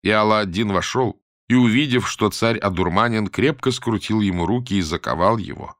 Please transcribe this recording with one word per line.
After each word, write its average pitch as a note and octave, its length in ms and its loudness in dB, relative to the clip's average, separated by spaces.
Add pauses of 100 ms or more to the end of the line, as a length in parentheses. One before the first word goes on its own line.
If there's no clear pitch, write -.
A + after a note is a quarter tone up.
И F#2+ 80 -2
Алааддин G#2+ 600 2
вошел, G2+ 500 -2 (280)
и, A#2+ 60 4
увидев, B2 520 2
что - 220 0
царь A2+ 280 0
одурманен, G2+ 720 0
крепко - 440 0
скрутил A2 500 -2
ему F2+ 240 0
руки A#2+ 300 -2
и G2 60 2
заковал E2+ 560 0
его. - 420 -10